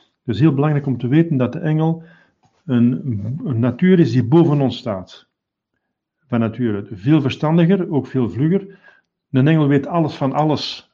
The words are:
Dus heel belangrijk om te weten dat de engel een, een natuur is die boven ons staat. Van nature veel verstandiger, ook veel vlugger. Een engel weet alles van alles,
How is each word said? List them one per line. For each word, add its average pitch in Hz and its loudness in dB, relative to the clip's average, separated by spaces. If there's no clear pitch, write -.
Dus 107 -6
heel 151 4
belangrijk 143 0
om 131 -4
te 127 -6
weten 156 2
dat 123 -2
de 165 -8
engel 160 -2
een, 120 2
een 131 -4
natuur 170 4
is 135 4
die 123 2
boven 143 4
ons 123 -2
staat. - -10
Van 120 -2
nature 113 -2
veel 127 2
verstandiger, 170 0
ook 139 -2
veel 123 -2
vlugger. 160 -2
Een 135 2
engel 156 4
weet 143 2
alles 165 -2
van 135 -4
alles, 147 -4